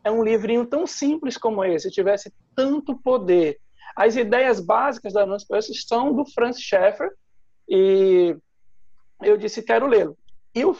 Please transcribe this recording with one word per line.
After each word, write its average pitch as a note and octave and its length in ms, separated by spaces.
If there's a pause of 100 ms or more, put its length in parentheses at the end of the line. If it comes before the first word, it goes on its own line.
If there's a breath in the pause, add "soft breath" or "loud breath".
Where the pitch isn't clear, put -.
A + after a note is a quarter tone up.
É G#3 60
um A3+ 140
livrinho A3 420
tão D4 220
simples C#4+ 500
como G#3+ 260
esse, F3+ 280
tivesse G3+ 420 (220)
tanto C#4 400
poder. F3+ 640 (360 loud breath)
As A3 200
ideias A#3+ 440
básicas A3+ 540
da G3+ 120
Nancy G3 220
Pearce G#3+ 260 (140)
são B3 260
do C#4 120
Francis B3 380
Schaeffer, G3 480 (560)
e F#3+ 680 (840)
eu G#3+ 160
disse, G#3 240
"Quero A#3 260
lê-lo." F#3 300 (380)
E A#3+ 100
o, F#4 140